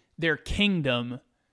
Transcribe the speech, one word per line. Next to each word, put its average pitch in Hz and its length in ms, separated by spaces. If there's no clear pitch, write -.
their 156 200
kingdom 131 840